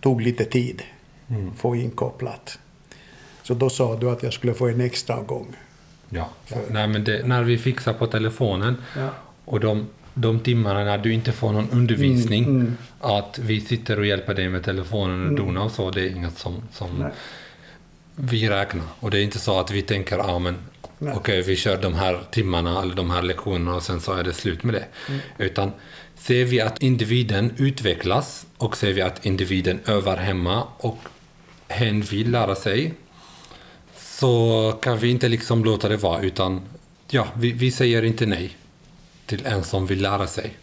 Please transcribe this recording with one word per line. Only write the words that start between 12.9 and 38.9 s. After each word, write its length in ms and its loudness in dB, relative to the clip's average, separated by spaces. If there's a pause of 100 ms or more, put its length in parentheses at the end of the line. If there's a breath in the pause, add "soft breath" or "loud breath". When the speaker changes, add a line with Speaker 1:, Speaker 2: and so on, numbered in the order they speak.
Speaker 2:
att 400 0
vi 220 0
sitter 380 -2
och 60 2
hjälper 280 0
dig 160 0
med 140 -4
telefonen 580 -2
och 100 0
Speaker 1:
Mm. 140 0
Speaker 2:
dona 180 -2
och 80 -2
så, 200 -2
det 100 -2
är 140 -2
inget 220 -6
som, 160 -8 (180)
som 180 -10 (100)
Speaker 1:
Nej. 120 -4 (1040 loud breath)
Speaker 2:
vi 340 0
räknar. 360 0 (140)
Och 120 -4
det 80 4
är 40 4
inte 160 -2
så 200 2
att 120 -2
vi 100 0
tänker, 360 -2
"Ja, 220 0
men 160 -2 (420)
Speaker 1:
Nej. 200 -6
Speaker 2:
okej, 240 0
vi 140 0
kör 260 0
de 120 0
här 260 0 (120)
timmarna 500 0
eller 140 -4
de 140 -2
här 120 0
lektionerna 540 -2
och 80 -4
sen 180 -4
så 120 -4
är 100 -2
det 100 -2
slut 300 -4
med 120 0
det." 100 -4 (240 loud breath)
Speaker 1:
Mm. 100 -4 (180 loud breath)
Speaker 2:
Utan 340 -2 (460 loud breath)
ser 280 2
vi 160 2
att 220 0
individen 720 2
utvecklas 880 0 (120)
och 200 -2
ser 160 2
vi 80 0
att 240 -2
individen 600 0
övar 320 2
hemma 460 0 (140)
och 200 -4 (680)
hen 340 0
vill 300 -2
lära 240 2
sig, 380 0 (1040 loud breath)
så 760 4 (100)
kan 160 0
vi 120 2
inte 180 2
liksom 380 2
låta 240 2
det 80 2
vara, 240 2
utan 400 0 (480)
ja, 180 2 (100)
vi, 140 2
vi 200 2
säger 320 4
inte 220 2
nej 320 -2 (680)